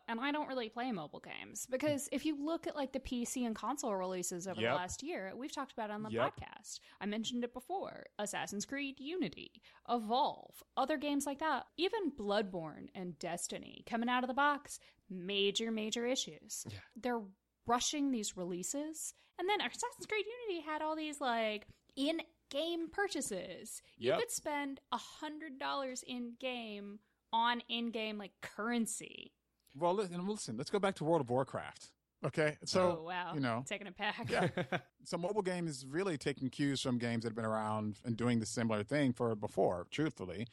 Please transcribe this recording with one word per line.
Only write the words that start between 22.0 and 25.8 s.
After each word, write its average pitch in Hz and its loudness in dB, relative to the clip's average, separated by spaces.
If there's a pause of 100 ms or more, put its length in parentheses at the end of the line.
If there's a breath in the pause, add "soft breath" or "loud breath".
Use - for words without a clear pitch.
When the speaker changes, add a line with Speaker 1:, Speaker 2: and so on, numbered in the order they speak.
Speaker 1:
purchases. 220 -2 (160 soft breath)
You 117 2
Speaker 2:
Yep. 156 6
Speaker 1:
could 466 0
spend 277 -2 (120)
a 254 0
hundred 302 -10
dollars 277 -2